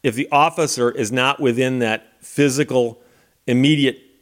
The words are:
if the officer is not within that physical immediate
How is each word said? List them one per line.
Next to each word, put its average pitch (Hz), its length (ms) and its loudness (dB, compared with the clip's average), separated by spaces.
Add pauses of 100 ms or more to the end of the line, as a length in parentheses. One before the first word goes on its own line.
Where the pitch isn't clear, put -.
if 123 120 -2
the 135 180 -6
officer 147 580 0
is 117 220 -6
not 131 280 0
within 127 380 0
that 110 420 -4
physical 131 800 -2 (460)
immediate 135 540 2 (220)